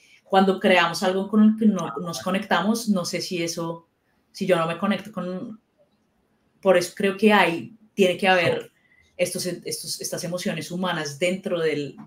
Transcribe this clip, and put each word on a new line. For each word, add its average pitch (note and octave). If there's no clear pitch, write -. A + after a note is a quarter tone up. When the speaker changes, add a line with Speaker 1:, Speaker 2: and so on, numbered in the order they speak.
Speaker 1:
Cuando F#3+
creamos F3
algo F#3+
con G#3+
el A3
que A3
no F3+
nos E3+
conectamos, G3
no F3+
sé E3+
si E3+
eso, E3+
si -
yo F3
no E3
me E3
conecto G3
con, F3+
por F#3
eso F3
creo G3
que G#3
hay, E3+
tiene F3+
que G3
haber E3+
Speaker 2:
Sí. -
Speaker 1:
estos, F3+
estos, -
estas -
emociones F3
humanas E3
dentro F3+
del, D3